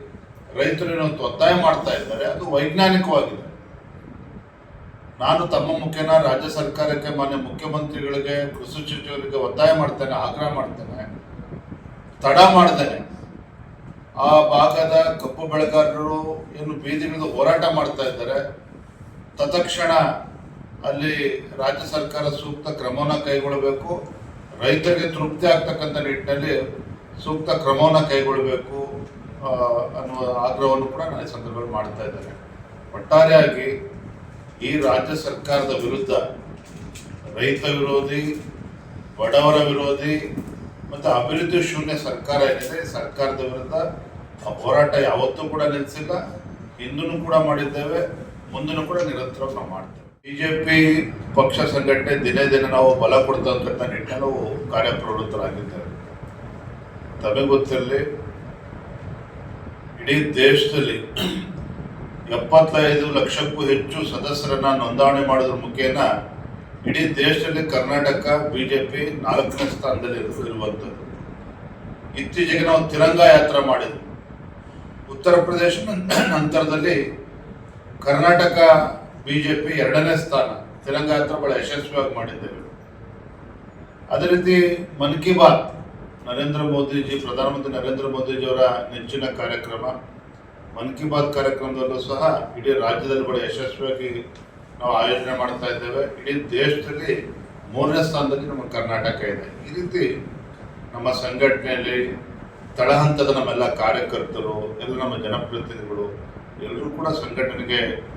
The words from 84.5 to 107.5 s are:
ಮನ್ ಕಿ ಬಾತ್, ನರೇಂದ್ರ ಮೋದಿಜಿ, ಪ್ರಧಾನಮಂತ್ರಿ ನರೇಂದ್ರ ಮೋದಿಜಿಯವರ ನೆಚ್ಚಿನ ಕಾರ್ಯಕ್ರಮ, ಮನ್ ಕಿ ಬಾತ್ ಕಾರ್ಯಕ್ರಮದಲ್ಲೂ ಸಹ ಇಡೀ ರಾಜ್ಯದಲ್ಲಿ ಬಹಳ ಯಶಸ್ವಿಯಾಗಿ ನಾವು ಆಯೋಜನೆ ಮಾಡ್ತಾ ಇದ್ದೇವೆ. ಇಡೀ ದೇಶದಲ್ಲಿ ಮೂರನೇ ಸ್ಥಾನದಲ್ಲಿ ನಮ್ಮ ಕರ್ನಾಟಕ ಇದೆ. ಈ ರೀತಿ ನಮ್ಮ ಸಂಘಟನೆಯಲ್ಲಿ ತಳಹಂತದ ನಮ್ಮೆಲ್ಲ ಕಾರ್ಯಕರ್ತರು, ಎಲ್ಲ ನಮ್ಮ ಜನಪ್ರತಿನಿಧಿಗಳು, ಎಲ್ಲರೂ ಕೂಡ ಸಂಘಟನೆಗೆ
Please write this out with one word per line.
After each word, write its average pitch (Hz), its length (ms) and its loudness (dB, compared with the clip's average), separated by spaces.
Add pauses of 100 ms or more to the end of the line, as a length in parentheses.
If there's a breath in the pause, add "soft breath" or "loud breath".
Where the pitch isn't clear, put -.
ಮನ್ 151 220 0
ಕಿ 180 160 4
ಬಾತ್, 147 360 6 (540)
ನರೇಂದ್ರ 147 340 -2
ಮೋದಿಜಿ, 139 560 0
ಪ್ರಧಾನಮಂತ್ರಿ 135 540 -2
ನರೇಂದ್ರ 135 340 -4
ಮೋದಿಜಿಯವರ 131 540 -2 (320)
ನೆಚ್ಚಿನ 123 320 -8
ಕಾರ್ಯಕ್ರಮ, 113 640 -6 (920)
ಮನ್ 131 220 -10
ಕಿ 151 100 -4
ಬಾತ್ 147 260 0
ಕಾರ್ಯಕ್ರಮದಲ್ಲೂ 131 680 -2
ಸಹ - 580 -2
ಇಡೀ 135 140 0
ರಾಜ್ಯದಲ್ಲಿ 131 560 0
ಬಹಳ 123 80 -2
ಯಶಸ್ವಿಯಾಗಿ 127 960 -6 (480)
ನಾವು 104 120 0
ಆಯೋಜನೆ 123 460 0
ಮಾಡ್ತಾ 123 280 -4
ಇದ್ದೇವೆ. 127 640 -4
ಇಡೀ 143 200 -4
ದೇಶದಲ್ಲಿ 147 840 -2 (360)
ಮೂರನೇ 147 300 2
ಸ್ಥಾನದಲ್ಲಿ 143 440 0
ನಮ್ಮ 131 160 -8
ಕರ್ನಾಟಕ 113 600 -4
ಇದೆ. 101 480 -8
ಈ 151 40 -12
ರೀತಿ 175 520 -2 (680)
ನಮ್ಮ 120 180 -2
ಸಂಘಟನೆಯಲ್ಲಿ 127 1120 0 (540)
ತಳಹಂತದ 139 600 4
ನಮ್ಮೆಲ್ಲ - 380 0
ಕಾರ್ಯಕರ್ತರು, - 1080 -2
ಎಲ್ಲ 127 220 -6
ನಮ್ಮ 117 200 -4
ಜನಪ್ರತಿನಿಧಿಗಳು, 107 800 -6 (600)
ಎಲ್ಲರೂ - 260 -6
ಕೂಡ 151 180 -4
ಸಂಘಟನೆಗೆ 123 880 -4 (200)